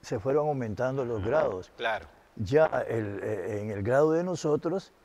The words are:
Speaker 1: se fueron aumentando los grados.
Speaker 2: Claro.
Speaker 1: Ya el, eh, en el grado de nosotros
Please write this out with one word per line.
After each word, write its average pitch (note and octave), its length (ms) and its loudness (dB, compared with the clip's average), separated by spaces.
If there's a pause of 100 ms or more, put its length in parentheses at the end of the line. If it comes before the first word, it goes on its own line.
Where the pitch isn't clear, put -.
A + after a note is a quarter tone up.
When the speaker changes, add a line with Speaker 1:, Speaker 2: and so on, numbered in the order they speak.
Speaker 1:
se B2 180 -6
fueron D3 300 2
aumentando B2+ 540 -2
los A2+ 220 -2
grados. A#2 520 0
Speaker 2:
Claro. A2 280 -2 (300)
Speaker 1:
Ya C3 300 4 (220)
el, G#2 360 -4
eh, G#2 380 -4
en G#2+ 100 -6
el G2+ 100 -4
grado C#3 300 4
de E3 120 2
nosotros E3 680 -2 (120)